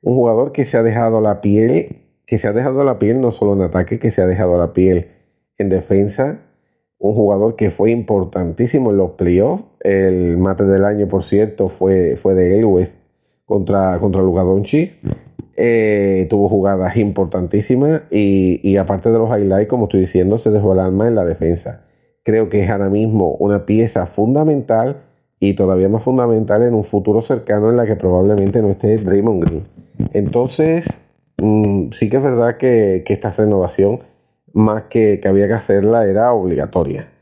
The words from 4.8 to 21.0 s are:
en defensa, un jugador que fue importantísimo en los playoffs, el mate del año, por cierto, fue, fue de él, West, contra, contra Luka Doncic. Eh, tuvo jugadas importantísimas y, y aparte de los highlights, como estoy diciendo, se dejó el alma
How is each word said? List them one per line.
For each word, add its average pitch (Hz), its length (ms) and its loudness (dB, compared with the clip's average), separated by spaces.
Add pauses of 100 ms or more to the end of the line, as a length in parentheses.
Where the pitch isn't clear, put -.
en 101 120 -2
defensa, 101 720 -2 (580)
un 101 140 -2
jugador 104 420 2
que 101 160 -2
fue 107 200 0
importantísimo 104 1000 -2
en 101 60 2
los 90 140 0
playoffs, 101 520 0 (160)
el 92 580 0
mate 95 280 0
del 98 180 4
año, 104 240 0
por 95 160 -2
cierto, 104 460 0
fue, 92 520 0
fue 95 120 0
de 92 260 2
él, 113 60 2
West, 92 260 2 (540)
contra, 95 540 -2
contra 95 220 0
Luka 92 220 0
Doncic. 107 480 0 (680)
Eh, 104 720 0
tuvo 101 200 0
jugadas 95 480 0
importantísimas 104 1120 -2
y, 98 500 2
y 98 160 0
aparte 98 340 -2
de 113 60 2
los 113 180 0
highlights, 101 320 0
como 120 180 -2
estoy 98 160 0
diciendo, 92 360 0
se 113 140 0
dejó 98 220 2
el 92 60 2
alma 95 280 0